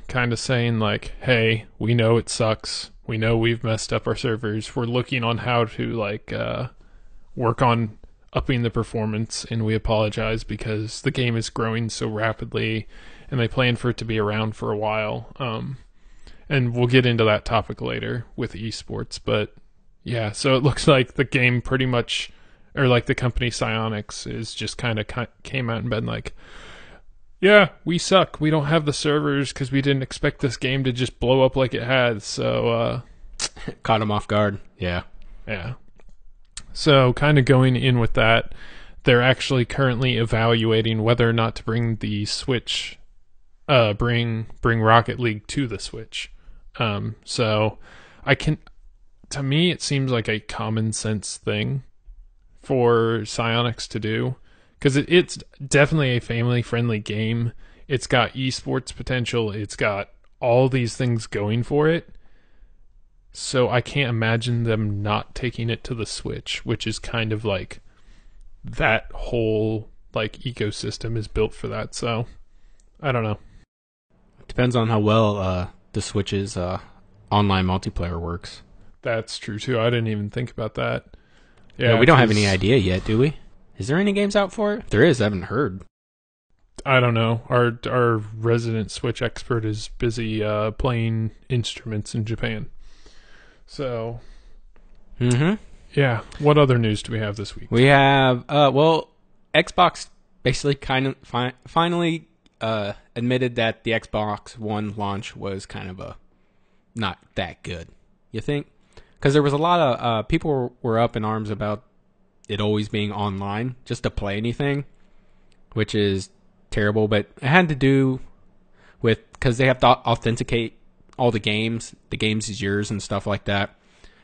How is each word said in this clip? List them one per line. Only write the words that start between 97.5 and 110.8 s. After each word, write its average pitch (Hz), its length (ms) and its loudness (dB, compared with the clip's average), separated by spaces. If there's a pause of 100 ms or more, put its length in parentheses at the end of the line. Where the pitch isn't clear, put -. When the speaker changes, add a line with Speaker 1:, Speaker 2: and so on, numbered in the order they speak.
Speaker 1:
week? - 140 -14
Speaker 2:
We 120 140 6
have, 135 640 6
uh, 143 240 4
well, 156 380 4 (440)
Xbox - 540 2 (340)
basically 135 320 0
kind 131 340 -2
of 135 140 -6
fi-, 123 320 -4 (120)
finally, 170 640 0 (320)
uh, 107 320 -4 (240)
admitted 123 400 0
that 113 280 -2
the 113 80 0
Xbox 107 640 -4
One 107 380 -6
launch 101 380 -6
was 98 320 -8
kind 101 240 -12
of 92 100 -14
a, 82 160 -14 (800)
not 101 240 -4 (160)
that 90 280 -6
good. 85 260 -12 (420)
You 110 100 -8
think? 143 280 -4 (520)
'Cause 143 120 4
there 147 100 6
was 143 120 2
a 143 40 0
lot 170 220 4
of, 131 200 2
uh, 113 240 0
people 160 260 -2
were, 127 220 -2 (100)